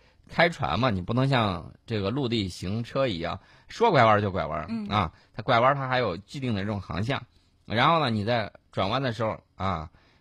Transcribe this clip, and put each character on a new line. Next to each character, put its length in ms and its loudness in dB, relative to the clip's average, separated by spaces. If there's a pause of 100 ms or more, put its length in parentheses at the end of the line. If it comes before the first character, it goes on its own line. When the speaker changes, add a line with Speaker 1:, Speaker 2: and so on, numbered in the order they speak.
(280)
Speaker 1:
开 200 2
船 320 -2
嘛， 100 2
你 100 -2
不 140 -4
能 140 2
像 460 0 (120)
这 140 -4
个 100 0
陆 180 -2
地 200 -2
行 340 -6
车 240 -2
一 140 -4
样 180 -6 (300)
说 240 2
拐 120 8
弯 100 8
儿 60 4
就 120 0
拐 140 -2
弯 160 -4
儿， 60 -10
Speaker 2:
嗯。 200 -8
Speaker 1:
啊， 240 0 (200)
它 120 -12
拐 160 4
弯 100 6
儿 60 2
它 100 -4
还 120 0
有 180 0
既 240 -12
定 160 -2
的 60 -2
这 40 -4
种 140 -4
航 240 -4
向。 200 -4 (420)
然 220 2
后 120 4
呢， 100 2
你 140 0
在 280 -2 (200)
转 180 -2
弯 100 0
的 120 -2
时 100 -6
候 160 -2 (160)
啊， 360 -4 (300)